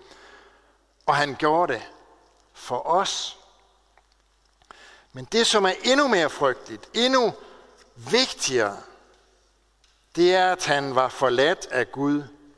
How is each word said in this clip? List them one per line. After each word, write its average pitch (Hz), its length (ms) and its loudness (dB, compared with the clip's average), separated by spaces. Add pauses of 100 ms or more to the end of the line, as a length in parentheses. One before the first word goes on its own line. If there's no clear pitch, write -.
(1080)
Og 143 100 2
han 143 180 -2
gjorde 156 380 0
det 110 100 -6 (720)
for - 340 -8
os. - 520 -2 (1700)
Men 127 120 -14
det, 226 220 0
som 214 180 2
er 185 180 2
endnu 269 260 2
mere 170 220 2
frygteligt, - 640 -4
endnu 240 380 2 (640)
vigtigere, 123 800 -2 (1400)
det 175 180 6
er, 185 180 4
at 180 120 -6
han 139 300 -2
var 127 140 2
forladt 135 600 0
af 120 220 -4
Gud, 143 300 -2 (360)